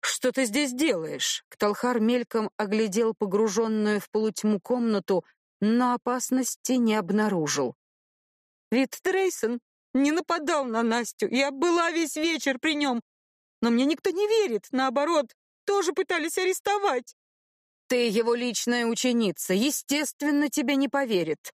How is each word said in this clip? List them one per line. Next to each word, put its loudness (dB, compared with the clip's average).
«Что 0
ты 0
здесь 0
делаешь?» -2
Кталхар 0
мельком 0
оглядел 0
погруженную 0
в -16
полутьму 0
комнату, 0
но 2
опасности -2
не 2
обнаружил. 0
«Ведь 0
Трейсон -2
не 4
нападал 0
на 0
Настю, -2
я 2
была 0
весь -2
вечер -2
при 0
нем. -2
Но 2
мне 2
никто 0
не 0
верит, 0
наоборот, 0
тоже 2
пытались -2
арестовать». 0
«Ты 2
его 2
личная -2
ученица, 0
естественно, 0
тебе 0
не 2
поверит». -2